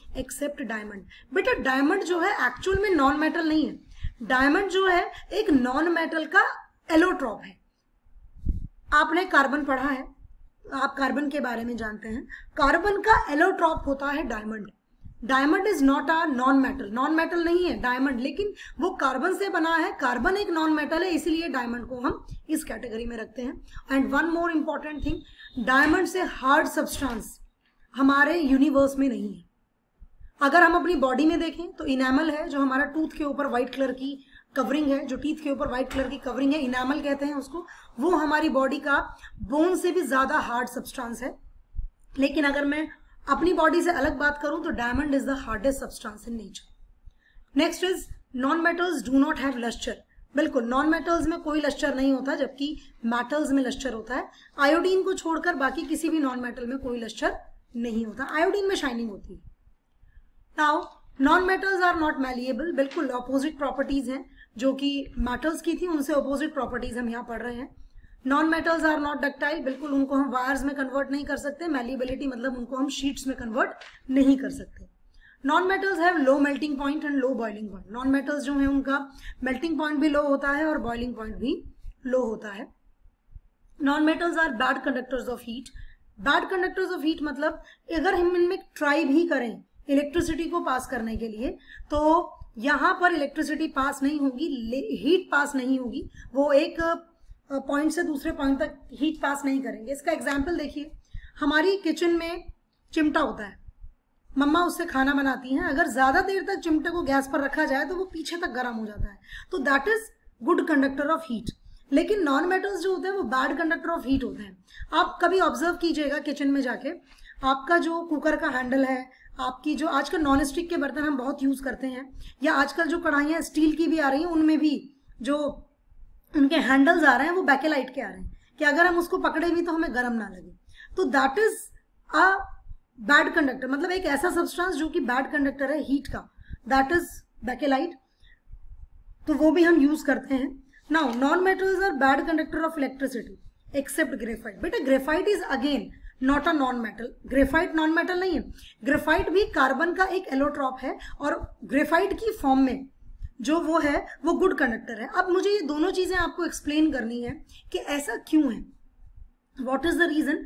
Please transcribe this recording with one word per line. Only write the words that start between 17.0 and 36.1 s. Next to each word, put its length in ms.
नहीं 200
है 160
diamond, 380
लेकिन 340
वो 100
carbon 460
से 140
बना 260
है, 260
कार्बन 360
एक 120
नॉन 240
मेटल 300
है, 60
इसीलिए 380
डायमंड 380
को 100
हम 320
इस 140
कैटेगरी 420
में 120
रखते 240
हैं। 260
And 180
one 180
more 220
important 480
thing, 160
डायमंड 480
से 140
हार्ड 460
substance 720
हमारे 440
universe 580
में 120
नहीं 280
है। 80
अगर 220
हम 120
अपनी 200
body 300
में 140
देखें 340
तो 120
enamel 440
है 200
जो 100
हमारा 260
tooth 320
के 60
ऊपर 240
white 280
color 160
की 340
covering 320
है, 180
जो 120
teeth 260
के 80
ऊपर 160
white 260
color 160
की 80